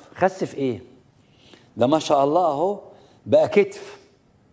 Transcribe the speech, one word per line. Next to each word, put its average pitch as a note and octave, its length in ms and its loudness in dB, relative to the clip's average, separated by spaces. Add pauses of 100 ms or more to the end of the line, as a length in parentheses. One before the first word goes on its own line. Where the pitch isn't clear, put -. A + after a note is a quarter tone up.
(160)
خس F#3+ 280 -2
في - 120 -8
ايه؟ C3 240 -4 (960)
ده A2+ 100 2
ما D#3 120 2
شاء D3 260 2
الله E3 220 2
اهو E3 340 -2 (460)
بقى C#3 220 2
كتف، - 500 -2 (540)